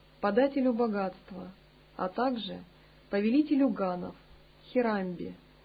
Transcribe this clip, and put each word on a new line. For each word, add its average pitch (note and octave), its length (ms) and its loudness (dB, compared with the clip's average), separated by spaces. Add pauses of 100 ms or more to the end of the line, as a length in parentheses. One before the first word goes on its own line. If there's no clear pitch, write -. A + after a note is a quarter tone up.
(200)
подателю B3+ 540 2
богатства, G3 800 -4 (440)
а F#3 140 -4
также G#3+ 500 -2 (500)
повелителю C4+ 600 4
ганов, F#3 460 -4 (520)
Хирамбе, F#3 680 -2 (320)